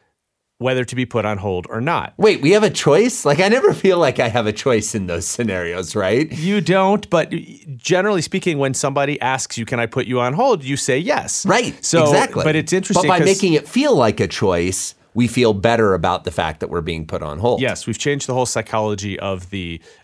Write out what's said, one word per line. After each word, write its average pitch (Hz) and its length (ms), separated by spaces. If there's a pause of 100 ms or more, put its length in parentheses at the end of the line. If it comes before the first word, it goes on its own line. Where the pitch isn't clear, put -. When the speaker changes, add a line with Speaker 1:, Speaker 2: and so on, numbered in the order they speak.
(600)
Speaker 1:
whether 127 260
to 123 100
be 123 100
put 110 200
on 107 140
hold 92 300
or 113 120
not. 139 340
Speaker 2:
Wait, 196 260
we 139 100
have 208 120
a 202 60
choice? 190 560
Like, 143 140
I 190 100
never 240 240
feel 185 240
like 160 220
I 120 100
have 113 160
a 107 80
choice 113 420
in 98 120
those 85 180
scenarios, 90 680
right? 107 360
Speaker 1:
You 196 300
don't, 190 480
but 160 240 (420)
generally 185 460
speaking, 175 380
when 135 140
somebody 143 460
asks 131 380
you, 117 80
"Can 120 140
I 117 80
put - 180
you 123 160
on 123 120
hold?" 202 300
you 135 140
say 135 220
yes. 247 460
Speaker 2:
Right, 220 380
Speaker 1:
So, 165 200
Speaker 2:
exactly. 156 420
Speaker 1:
but 156 100
it's 156 160
interesting 185 380
Speaker 2:
But 180 40
by 180 40
Speaker 1:
'cause 160 80
Speaker 2:
making 190 280
it 147 140
feel 277 280
like 117 260
a 98 60
choice, 90 680 (220)
we 120 120
feel 117 260
better 107 420
about 90 280
the - 80
fact - 300
that - 80
we're 85 120
being 82 260
put 80 160
on 76 160
hold. 113 200
Speaker 1:
Yes, 120 280
we've 113 120
changed 143 280
the 131 60
whole 127 120
psychology 107 760
of 92 300
the 87 320 (220)